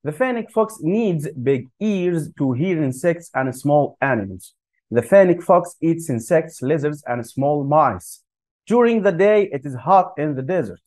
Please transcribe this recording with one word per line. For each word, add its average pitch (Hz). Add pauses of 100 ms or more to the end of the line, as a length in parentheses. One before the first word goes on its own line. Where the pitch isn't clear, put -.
The 147
fennec 240
fox 214
needs 175
big 127 (120)
ears 180
to 135
hear 160
insects 165
and 131
small 143
animals. 101 (360)
The 117
fennec 180
fox 175
eats 165
insects, 160
lizards, 147
and 120
small 143
mice. 139 (440)
During 233
the 190
day, 202
it 139
is 135
hot 175
in 147
the 131
desert. 131